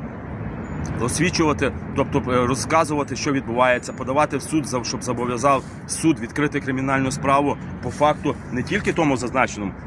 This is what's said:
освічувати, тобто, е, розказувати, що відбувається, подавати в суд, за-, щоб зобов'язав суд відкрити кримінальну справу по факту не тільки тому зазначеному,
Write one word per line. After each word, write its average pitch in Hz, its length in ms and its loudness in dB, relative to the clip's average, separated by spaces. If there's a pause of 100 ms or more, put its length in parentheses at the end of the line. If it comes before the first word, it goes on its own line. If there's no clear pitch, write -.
(1040)
освічувати, 151 680 2 (240)
тобто, 139 220 0
е, 123 280 2
розказувати, 139 720 2
що 147 160 0
відбувається, 123 600 2
подавати 139 440 0
в 131 60 -2
суд, 151 240 0
за-, 123 180 -2
щоб 117 180 -6
зобов'язав 123 600 2 (240)
суд 151 340 2
відкрити 143 400 -2
кримінальну 135 500 0
справу 139 460 2 (260)
по 123 80 -4
факту 147 440 2 (180)
не 120 100 -2
тільки 185 300 -2
тому 147 240 2
зазначеному, 110 560 0 (140)